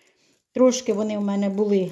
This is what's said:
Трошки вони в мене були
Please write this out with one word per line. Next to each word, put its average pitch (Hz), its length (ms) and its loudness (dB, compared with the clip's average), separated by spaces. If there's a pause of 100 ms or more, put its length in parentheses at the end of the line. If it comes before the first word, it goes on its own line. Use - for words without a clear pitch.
(520)
Трошки 247 400 2
вони 214 260 -4
в 208 40 -4
мене 202 260 -2
були 196 440 0